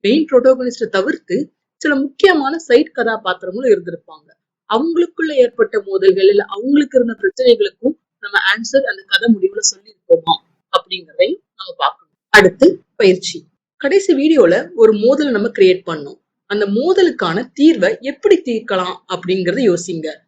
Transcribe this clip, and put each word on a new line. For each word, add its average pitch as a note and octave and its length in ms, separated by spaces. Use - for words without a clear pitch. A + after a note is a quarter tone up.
மெயின் D4 240
புரோட்டகனிஸ்ட B3+ 600
தவிர்த்து G3+ 500
சில D4 140
முக்கியமான C#4+ 640
சைடு C4 300
கதாபாத்திரங்களும் A3 840
இருந்திருப்பாங்க. E3+ 560
அவங்களுக்குள்ள D#4+ 680
ஏற்பட்ட A#3+ 440
மோதல்கள் F#3+ 500
இல்ல G3+ 160
அவங்களுக்கு C4+ 520
இருந்த A#3 160
பிரச்சனைகளுக்கும் A#3 840
நம்ம - 220
ஆன்சர் A3+ 420
அந்த G3 180
கதை G#3 220
முடிவுல G3 340
சொல்லியிருக்கோமா E3 760
அப்படிங்கறதையும் F#3 680
நம்ம - 240
பார்க்கணும். - 340
அடுத்து G3+ 340
பயிற்சி. F#3+ 420
கடைசி F#4+ 320
வீடியோல C4+ 400
ஒரு A3 180
மோதலை C4 380
நம்ம A3 180
கிரியேட் F#3 340
பண்ணோம். D3+ 340
அந்த G#3 180
மோதலுக்கான B3 760
தீர்வை B3+ 380
எப்படி C#4+ 380
தீர்க்கலாம் G3 560
அப்படிங்கறத F3+ 540
யோசிங்க. F3 460